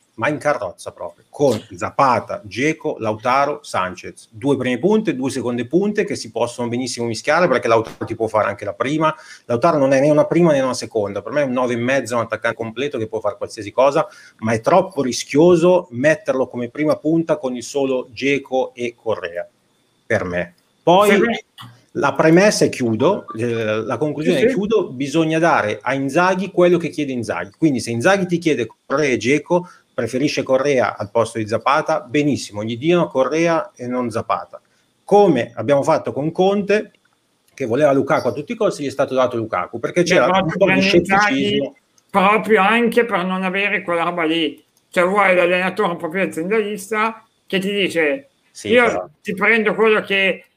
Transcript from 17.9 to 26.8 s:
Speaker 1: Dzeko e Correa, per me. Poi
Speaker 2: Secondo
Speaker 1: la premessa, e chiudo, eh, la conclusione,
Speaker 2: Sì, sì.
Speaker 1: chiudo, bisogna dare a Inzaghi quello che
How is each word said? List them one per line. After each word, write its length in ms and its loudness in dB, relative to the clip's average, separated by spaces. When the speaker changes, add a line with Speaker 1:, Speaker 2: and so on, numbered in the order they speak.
Speaker 1:
Dzeko 640 -2
e 260 -8
Correa, 460 -6
per 200 0
me. 280 -6
Poi 280 6
Speaker 2:
Secondo 260 2
Speaker 1:
la 200 -2
premessa, 520 4
e 40 2
chiudo, 560 0
eh, 460 -2
la 140 -4
conclusione, 420 0
Speaker 2:
Sì, 80 4
sì. 60 2
Speaker 1:
chiudo, 360 0
bisogna 500 0
dare 420 2
a 120 -2
Inzaghi 580 0
quello 260 4
che 120 -4